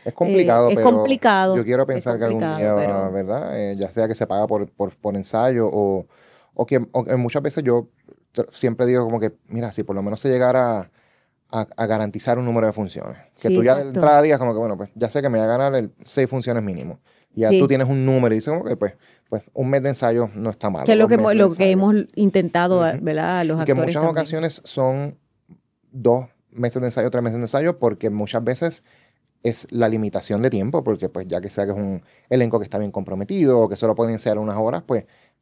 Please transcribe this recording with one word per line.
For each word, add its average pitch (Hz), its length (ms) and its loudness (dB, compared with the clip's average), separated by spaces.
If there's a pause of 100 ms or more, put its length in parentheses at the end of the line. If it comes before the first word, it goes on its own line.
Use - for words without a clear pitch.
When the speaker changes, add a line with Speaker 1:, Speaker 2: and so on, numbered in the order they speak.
Speaker 1:
Es 120 80 -8
complicado, 170 560 4
Speaker 2:
eh, - 20 4
es 202 60 2
Speaker 1:
pero 247 120 6
Speaker 2:
complicado, 214 680 2
Speaker 1:
yo 113 80 -2
quiero 123 180 2
Speaker 2:
es 131 40 -2
Speaker 1:
pensar 127 300 -2
que 110 60 -2
algún 113 180 0
Speaker 2:
complicado, 104 380 0
Speaker 1:
día, 101 80 0
Speaker 2:
pero 95 240 -2
Speaker 1:
¿verdad? 98 480 -4
Eh, 101 160 -4
ya 98 160 -6
sea 113 160 0
que 110 80 -2
se 110 100 -2
paga 101 220 0
por, 104 240 -2
por, 95 240 -6
por 101 220 -6
ensayo 113 500 0
o, 98 400 0 (460)
o 120 120 -2
que, 123 280 0
o 123 100 -2
que 117 140 -2
muchas 123 260 -2
veces 151 220 -4
yo 120 240 0 (440)
tr-, - 160 -4
siempre 123 360 -2
digo 123 180 2
como 113 160 -2
que, 107 140 -2 (160)
mira, 113 240 -6
si 104 100 -6
por 98 140 -6
lo 98 40 -4
menos 101 200 -6
se 139 80 -2
llegara 123 500 2
a, 90 100 -12 (600)
a, 110 240 -4
a 113 100 -4
garantizar 110 540 -2
un 123 60 -2
número 117 200 0
de 107 80 0
funciones. 98 440 -8
Que - 60 -20 (260)
Speaker 2:
Sí, 185 60 4
Speaker 1:
tú 185 60 4
ya 127 140 6
de 143 60 -2
Speaker 2:
exacto. 139 180 -4
Speaker 1:
entrada 147 220 6
digas 147 180 4
como 123 140 0
que, 107 60 -4
bueno, 107 180 -4
pues 101 180 -10
ya 113 140 -2
sé 147 120 -2
que 139 80 0
me 117 80 0
voy 110 80 2
a 110 40 2
ganar 135 260 0
el 110 160 -2 (140)
seis 131 240 0
funciones 117 340 -4
mínimo. 87 360 -8 (360)
Ya 110 140 2
Speaker 2:
Sí. 190 100 6
Speaker 1:
tú 139 80 4
tienes 131 220 2
un 135 160 0
número 127 280 4
y 110 40 0
dices 147 160 -4
como 175 100 -4
que, - 140 -4
pues, 101 180 -4 (340)
pues 110 140 -6 (100)
un 131 160 -4
mes 139 140 2
de 139 60 0
ensayo 120 440 0
no 107 160 -4
está 104 200 -4
malo, 90 160 -4
Speaker 2:
Que 220 80 4
es 214 40 4
lo 220 60 6
Speaker 1:
dos 220 60 4
Speaker 2:
que 233 60 4
hemos, 214 180 4
Speaker 1:
meses 220 40 2
de 208 60 6
Speaker 2:
lo 190 60 6
que 185 220 2
Speaker 1:
ensayo. - 20 -
Speaker 2:
hemos 196 220 4 (200)
intentado, 185 640 2 (100)
Speaker 1:
Ujú. - 140 -4
Speaker 2:
¿verdad? 170 360 -2
A 170 40 0
los 160 180 0
Speaker 1:
Y 156 40 -2
que 139 80 2
en 131 40 2
Speaker 2:
actores 139 180 0
Speaker 1:
muchas 151 120 0
Speaker 2:
también. 165 40 2 (100)
Speaker 1:
ocasiones 156 420 -6
son 139 540 -2 (760)
dos 123 340 2 (260)
meses 120 300 -4
de 123 60 -2
ensayo, 127 220 0
tres 123 140 -2
meses 117 140 -2
de 120 60 -4
ensayo, 156 360 -2
porque 110 300 0
muchas 104 340 -4
veces 135 400 -4 (580)
es - 280 -4
la 117 180 0
limitación 107 540 -2
de 127 80 2
tiempo, 123 340 -2
porque 104 240 -2
pues 90 180 -8
ya 90 140 -6
que 98 100 -10
sea 101 160 -4
que 101 60 -4
es 98 60 -6
un 98 260 -6 (260)
elenco 117 300 2
que 98 60 -8
está - 120 -8
bien 101 140 -4
comprometido 101 720 0
o 104 80 4
que 98 80 -6
solo 110 180 0
pueden 113 240 -2
ser 107 180 -2
unas 107 200 -4
horas, 120 280 -2
pues, 113 200 -2 (360)